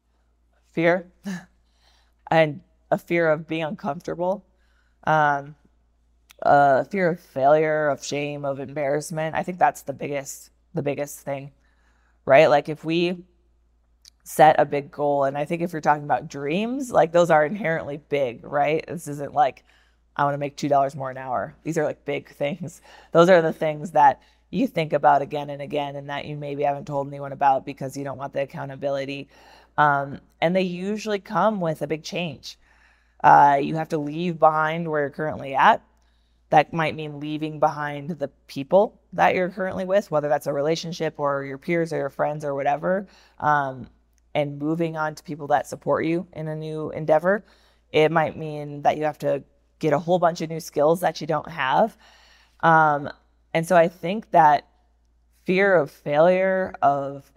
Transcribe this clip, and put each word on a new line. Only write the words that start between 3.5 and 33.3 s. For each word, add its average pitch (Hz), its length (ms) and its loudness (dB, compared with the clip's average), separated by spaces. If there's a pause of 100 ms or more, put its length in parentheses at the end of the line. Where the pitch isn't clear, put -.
uncomfortable, 175 840 -6 (580)
um, 147 520 0 (880)
a 139 420 4
fear 190 220 0
of 170 120 -2
failure, 151 680 2
of 135 140 -4
shame, 143 420 -6
of 139 140 -6
embarrassment. 147 760 -4
I - 80 -2
think 185 160 -8
that's - 240 2
the 139 100 -8
biggest, 143 560 -10 (240)
the 151 80 -4
biggest 143 380 -6
thing, 139 320 -10 (720)
right? 143 220 8
Like, 147 200 4
if 151 160 -10
we 175 400 -2 (1000)
set - 360 6
a 151 60 4
big 143 240 -4
goal, 143 360 0
and 139 120 -2
I 151 80 -4
think 170 160 -4
if 170 100 -4
you're 156 100 -8
talking 151 220 0
about 147 260 -4
dreams, 220 600 -6
like, 165 200 4
those 170 180 4
are 156 160 6
inherently 151 520 -4 (120)
big, 131 340 -2
right? 143 440 -2
This 160 200 -10
isn't 143 280 -10
like, 139 280 0 (520)
"I 143 80 0
wanna 143 160 -2
make 143 180 -8
two 151 100 -4
dollars 139 280 0
more 131 160 -10
an 127 60 -14
hour." 131 440 -6
These 160 160 -6
are, 151 60 0
like, 135 220 -6
big 143 240 -6
things. 147 520 -8 (300)
Those 170 180 6
are 175 140 8
the 160 100 -2
things 151 380 -6
that 147 280 6 (300)
you 202 160 -2
think 160 280 -4
about 147 280 4
again 143 300 -8
and 143 100 -10
again 143 340 -6
and 143 140 -12
that 143 160 -8
you 151 120 -10
maybe 143 260 -6
haven't 143 240 -2
told 139 200 -4
anyone 143 260 -12
about 135 340 2
because 135 280 -10
you 139 80 -8
don't 139 140 -10
want 139 160 -10
the 139 80 -2
accountability. 139 880 -8 (480)
Um, 139 420 2 (220)
and 175 140 2
they 190 80 0
usually 202 560 -6
come 208 420 -2
with 160 220 -4
a 143 40 -4
big 156 140 -6
change. - 560 -10 (680)
Uh, 147 380 8